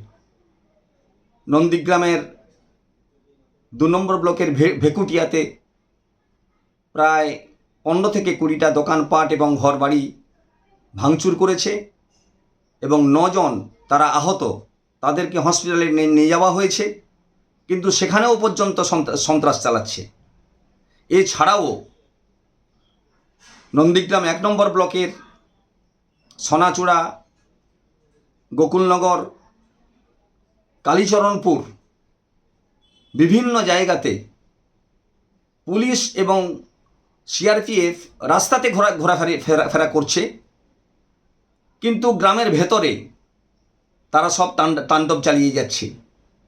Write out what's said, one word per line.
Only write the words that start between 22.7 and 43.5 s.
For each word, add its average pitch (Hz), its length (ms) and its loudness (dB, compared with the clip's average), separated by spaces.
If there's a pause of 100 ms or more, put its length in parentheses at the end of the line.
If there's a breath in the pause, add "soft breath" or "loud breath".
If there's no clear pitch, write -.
নন্দীগ্রাম 175 500 2
এক 170 180 -4
নম্বর 202 280 2
ব্লকের 180 380 0 (1300)
সোনাচূড়া, 170 840 0 (1300)
গোকুলনগর, 180 760 0 (1500)
কালীচরণপুর, 196 800 2 (1500)
বিভিন্ন 220 480 2
জায়গাতে 175 600 -2 (1400)
পুলিশ 226 520 -2
এবং 185 460 -2 (640)
সিআরপিএফ 208 720 0 (260)
রাস্তাতে 190 480 0
ঘোরা-, 202 260 0
ঘোরাফেরা, 165 460 0
ফেরা-, 143 260 0
ফেরা 156 180 0
করছে, 151 520 -2 (1400)
কিন্তু 233 320 0
গ্রামের 196 380 2
ভেতরে 160 580 0 (1040)